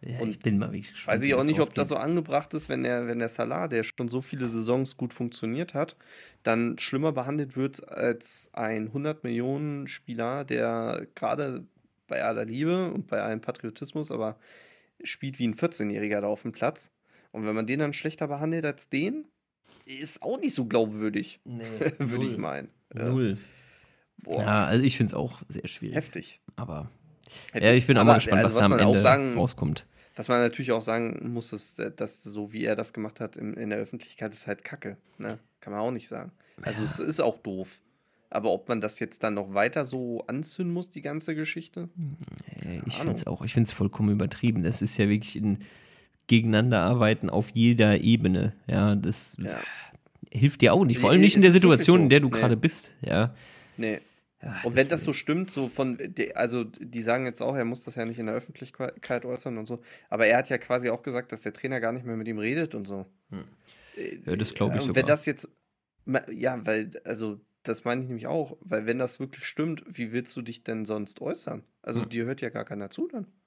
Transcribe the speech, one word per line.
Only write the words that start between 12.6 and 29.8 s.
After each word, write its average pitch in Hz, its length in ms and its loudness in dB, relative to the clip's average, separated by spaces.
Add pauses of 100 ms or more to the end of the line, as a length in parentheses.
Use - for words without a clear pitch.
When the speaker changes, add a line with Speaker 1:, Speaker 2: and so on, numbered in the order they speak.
Speaker 2:
und - 140 -6
bei 104 140 -2
allem 110 200 -4
Patriotismus, 143 680 -8
aber 110 280 -4 (640)
spielt - 360 -10
wie 123 80 2
ein 107 80 0
vierzehnjähriger 104 640 -2
da 101 60 -2
auf 107 160 -4
dem 117 100 -8
Platz. - 400 -6 (380)
Und 110 140 -8
wenn 107 100 -2
man 110 120 -2
den 135 120 -2
dann 147 140 -2
schlechter 156 360 -6
behandelt 156 360 -4
als 139 240 -6
den, 214 360 -4 (600)
ist 135 380 -8
auch 247 160 -4
nicht 285 140 -2
so 131 120 -2
glaubwürdig, 107 800 -2
Speaker 1:
Nee, 120 200 -12 (160)
Speaker 2:
<laughs> 156 200 -2
würde 120 260 -2
ich 131 60 -2
Speaker 1:
null. 117 60 -6
Speaker 2:
meinen. 69 320 -6 (260)
Ja. - 120 -4
Speaker 1:
Null. 120 300 2 (840)
Speaker 2:
Boah. - 220 -4
Speaker 1:
Ja, 104 240 4
also 110 200 4
ich 131 120 2
find's 110 160 2
auch - 360 -6
sehr - 180 -10
schwierig. - 280 -10
Speaker 2:
Heftig. - 440 -8 (160)
Speaker 1:
Aber, 78 340 -10 (640)
Speaker 2:
Heftig. 113 180 -2
Speaker 1:
ja, 120 60 10
ich 123 100 6
bin 127 120 6
auch 110 40 8
Speaker 2:
Aber, 117 100 10
Speaker 1:
mal 117 40 12
gespannt, 107 280 4
Speaker 2:
also, 101 40 6
Speaker 1:
was 107 80 4
Speaker 2:
was 117 60 6
Speaker 1:
da 104 40 8
am 98 60 8
Speaker 2:
man - 100 6
auch 101 120 8
Speaker 1:
Ende 98 60 6
Speaker 2:
sagen, 127 380 4
Speaker 1:
rauskommt. - 480 0 (300)